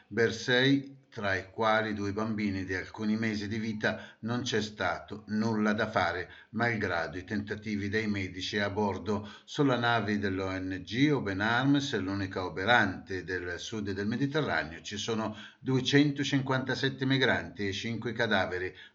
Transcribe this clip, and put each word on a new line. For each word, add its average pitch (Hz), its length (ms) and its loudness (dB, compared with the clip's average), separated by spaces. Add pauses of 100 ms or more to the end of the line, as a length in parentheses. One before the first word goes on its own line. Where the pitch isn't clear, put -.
Bersei, 123 1040 2
tra 101 240 -2
i 92 160 -4
quali 110 440 2
due 101 180 -2
bambini 104 520 -2
di 92 120 -2
alcuni 107 400 -2
mesi 107 320 -2
di 113 100 -4
vita. 110 640 -4
Non 120 220 -2
c'è 113 200 0
stato 95 680 -4
nulla 107 440 2
da 107 160 2
fare, 90 420 0 (200)
malgrado 98 680 -2
i 82 60 -10
tentativi 104 640 -4
dei 110 180 0
medici 95 540 -4
a 101 100 0
bordo. 101 580 -2 (160)
Sulla 135 340 2
nave 110 420 2
dell'O 95 300 0
N 92 340 -4
G 135 260 4
Open 101 300 0
Arms, 127 580 2
l'unica 95 460 -2
operante 92 800 2
del 87 340 -4
sud 104 320 -6
del 98 160 -2
Mediterraneo, 110 760 -2
ci 104 140 -10
sono 107 400 -2 (220)
duecentocinquantasette 135 1500 2
migranti 101 640 2
e 95 60 -2
cinque 113 400 -4
cadaveri, 92 600 0 (220)